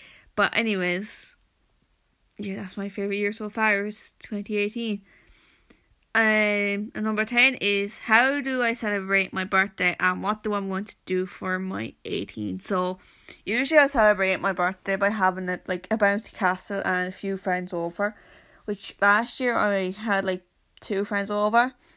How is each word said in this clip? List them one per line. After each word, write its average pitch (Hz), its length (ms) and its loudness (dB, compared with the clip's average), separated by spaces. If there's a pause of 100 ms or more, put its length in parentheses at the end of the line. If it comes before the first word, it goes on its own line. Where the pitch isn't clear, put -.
(360)
But - 200 2
anyways, 196 760 -2 (1040)
yeah, 202 160 -8
that's 196 220 -10
my 202 120 -4
favourite 202 300 -2
year 208 140 0
so 214 160 -8
far, 208 360 0
is - 280 -10 (100)
twenty 208 360 -4
eighteen. 214 440 -2 (1120)
Um, 208 800 2
and 220 80 -6
number 214 220 0
ten 247 320 2
is, 202 420 0
how 262 420 4
do 254 220 -2
I 233 120 0
celebrate 196 580 0
my 185 100 -2
birthday, 190 560 0
and 185 240 0
what 208 220 -2
do 214 80 0
I 202 80 0
want 190 300 -4
to - 140 -18
do 185 220 0
for 185 320 -4
my 190 340 -6 (120)
eighteen? 190 560 -4
So, 185 400 -2 (440)
usually 262 360 4
I 277 80 6
celebrate 208 480 4
my 190 160 0
birthday 190 420 -2
by 196 160 2
having 185 380 0
a, 180 180 -2
like, 180 240 -4
a 214 80 0
bouncy 208 340 0
castle 190 520 -2
and 180 240 0
a 185 40 -8
few 196 240 -4
friends 180 360 -2
over, 175 420 -4 (520)
which - 340 -8
last 208 400 4
year 247 160 0
I 196 340 2
had, 202 340 0
like, 185 220 -4 (340)
two 202 240 -2
friends 202 240 -4
over. 214 460 4 (220)